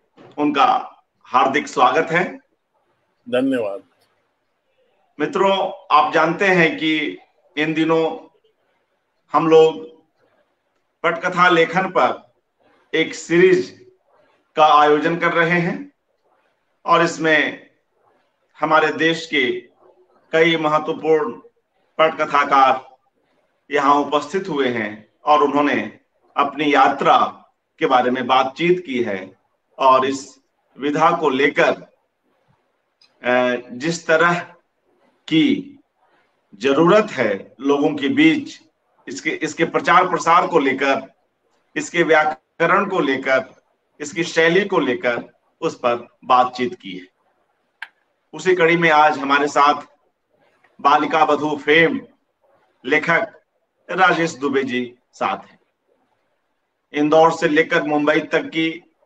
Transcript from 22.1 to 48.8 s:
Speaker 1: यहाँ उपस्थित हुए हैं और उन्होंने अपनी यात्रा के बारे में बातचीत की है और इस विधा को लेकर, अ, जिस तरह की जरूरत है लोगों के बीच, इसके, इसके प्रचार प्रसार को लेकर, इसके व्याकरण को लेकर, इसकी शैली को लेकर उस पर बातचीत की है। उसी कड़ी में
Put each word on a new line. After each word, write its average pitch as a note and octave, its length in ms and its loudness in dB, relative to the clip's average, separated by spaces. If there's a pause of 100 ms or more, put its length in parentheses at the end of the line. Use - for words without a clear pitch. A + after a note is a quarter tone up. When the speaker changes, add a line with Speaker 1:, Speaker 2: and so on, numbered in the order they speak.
Speaker 1:
यहाँ C#3+ 240 2
उपस्थित D3 540 -2
हुए C#3+ 180 -2
हैं G#2+ 420 -8 (160)
और D3 180 4
उन्होंने C3+ 560 -2 (380)
अपनी C#3+ 360 -2
यात्रा C#3 440 2 (640)
के D#3+ 60 -2
बारे B2 260 2
में B2+ 160 -6
बातचीत D#3 580 0
की B2 180 -6
है F#2+ 340 -10 (420)
और E3 260 4
इस - 340 -8 (380)
विधा D3 340 0
को D#3+ 180 0
लेकर, C#3+ 420 0 (1500)
अ, B2 320 0 (140)
जिस D3+ 380 -8
तरह E3 260 2 (920)
की D#3 520 0 (760)
जरूरत D#3+ 560 2
है G#2 480 -6
लोगों C#3+ 360 -2
के C3+ 140 -4
बीच, D3 520 0 (460)
इसके, C3 220 -10
इसके D#3 360 -4
प्रचार F3 440 2
प्रसार E3+ 380 0
को F3 120 2
लेकर, C3+ 540 -2 (600)
इसके E3 280 -4
व्याकरण D#3+ 840 0
को F#3+ 100 -4
लेकर, C3+ 600 -2 (420)
इसकी D3+ 220 -8
शैली E3+ 420 0
को G3 140 -2
लेकर B2 540 -4 (280)
उस D#3+ 140 -6
पर A#2+ 320 -4 (180)
बातचीत B2 480 0
की - 180 -18
है। F2+ 160 -16 (1300)
उसी D#3 220 0
कड़ी E3+ 220 4
में E3 120 2